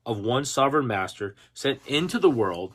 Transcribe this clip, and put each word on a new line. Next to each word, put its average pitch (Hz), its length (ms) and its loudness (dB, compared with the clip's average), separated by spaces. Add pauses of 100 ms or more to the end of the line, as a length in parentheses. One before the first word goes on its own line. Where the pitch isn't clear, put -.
of 110 140 -4
one 123 260 0
sovereign 135 420 2
master, 98 480 -4 (180)
sent 135 340 -4
into 160 320 -2
the 185 100 6
world 95 460 0